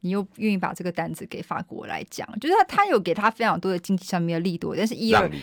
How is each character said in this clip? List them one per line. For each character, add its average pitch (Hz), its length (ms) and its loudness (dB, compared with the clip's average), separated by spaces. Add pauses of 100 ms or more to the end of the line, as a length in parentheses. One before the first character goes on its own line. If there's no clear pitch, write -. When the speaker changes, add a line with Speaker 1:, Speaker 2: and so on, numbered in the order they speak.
Speaker 1:
你 180 100 -2
又 196 140 -2 (120)
愿 214 160 2
意 - 20 2
把 170 160 -2
这 175 120 -10
个 175 80 -4
单 165 200 -4
子 160 140 -10
给 - 160 -10
法 165 220 -6
国 - 240 -14
来 - 240 -8
讲， - 160 -10 (120)
就 277 80 -4
是 349 80 4
他， 415 80 8
他 403 220 0
有 311 140 4
给 175 120 0
他 208 180 4
非 226 140 -2
常 180 160 2
多 185 120 0
的 180 80 0
经 185 180 0
济 - 80 -8
上 175 160 0
面 170 140 0
的 165 60 0
力 175 140 0
度， 160 220 -4
但 190 80 2
是 226 80 0
一 220 180 0
二 208 120 6
Speaker 2:
让 156 80 0
利 147 120 -8